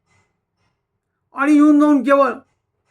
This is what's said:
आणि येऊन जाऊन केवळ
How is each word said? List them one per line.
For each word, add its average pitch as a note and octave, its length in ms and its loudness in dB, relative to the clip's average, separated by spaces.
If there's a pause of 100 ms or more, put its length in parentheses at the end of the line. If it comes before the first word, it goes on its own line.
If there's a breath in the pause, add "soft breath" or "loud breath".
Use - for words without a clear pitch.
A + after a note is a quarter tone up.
(1300)
आणि C#4 180 -4
येऊन D4 280 2
जाऊन D4 220 0
केवळ C4+ 300 -2 (580)